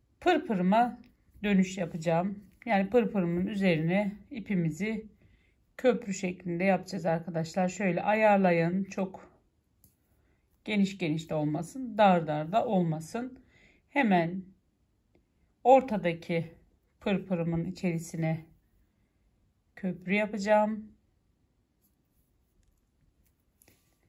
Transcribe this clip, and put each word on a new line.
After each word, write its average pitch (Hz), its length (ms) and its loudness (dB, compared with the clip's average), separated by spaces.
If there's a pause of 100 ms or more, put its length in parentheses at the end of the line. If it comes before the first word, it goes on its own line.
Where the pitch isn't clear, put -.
(200)
pırpırıma 233 800 2 (420)
dönüş 190 340 2
yapacağım. 175 680 -2 (200)
Yani 196 240 0
pırpırımın 185 580 0
üzerine 190 720 0 (140)
ipimizi 196 760 -4 (680)
köprü 214 360 0
şeklinde 180 500 -6
yapacağız 185 420 0
arkadaşlar. 170 640 -2
Şöyle 180 320 -2
ayarlayın. 196 840 4
Çok - 480 -10 (1300)
geniş 202 340 0
geniş 160 320 -4
de 160 60 -4
olmasın, 170 640 -4
dar 180 300 6
dar 151 240 -4
da 226 140 2
olmasın. 190 800 -4 (460)
Hemen 190 540 2 (1200)
ortadaki 175 920 2 (440)
pırpırımın 170 680 -2
içerisine 165 800 -4 (1300)
köprü 180 400 -4
yapacağım. 214 760 0 (3250)